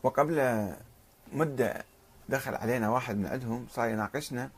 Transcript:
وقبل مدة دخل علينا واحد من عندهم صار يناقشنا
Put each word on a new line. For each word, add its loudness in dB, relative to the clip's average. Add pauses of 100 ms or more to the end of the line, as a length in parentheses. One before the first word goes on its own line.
وقبل 4 (640)
مدة 0 (440)
دخل -2
علينا 0
واحد 0
من 0
عندهم -4
صار 0
يناقشنا -4